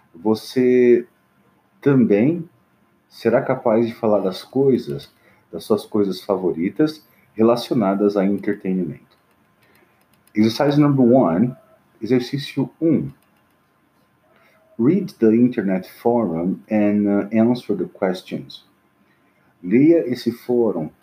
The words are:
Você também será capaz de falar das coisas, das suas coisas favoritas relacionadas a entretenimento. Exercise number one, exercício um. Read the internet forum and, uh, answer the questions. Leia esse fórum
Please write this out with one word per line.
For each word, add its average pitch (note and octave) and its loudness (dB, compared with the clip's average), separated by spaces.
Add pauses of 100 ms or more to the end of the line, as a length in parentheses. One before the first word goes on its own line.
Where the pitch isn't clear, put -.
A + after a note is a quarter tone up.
(140)
Você A#2+ 2 (720)
também C3+ 2 (580)
será A#2 -2
capaz A#2 0
de A2+ -8
falar G#2+ 0
das F#2+ -6
coisas, B2+ -2 (420)
das - -12
suas - -2
coisas G2 -4
favoritas F#2 -4 (280)
relacionadas G#2 0
a F#2+ 2
entretenimento. F#2+ -6 (1160)
Exercise C#3+ 2
number C#3 4
one, A2+ 2 (460)
exercício B2+ -4 (120)
um. D#3 0 (1700)
Read F3 0
the A2 4
internet G2 0 (120)
forum F#2+ -2 (100)
and, G#2 0
uh, G2+ -2
answer A2+ 0
the F2+ -6
questions. - -8 (1000)
Leia C#3+ 4
esse A#2+ -4
fórum A2 -2 (140)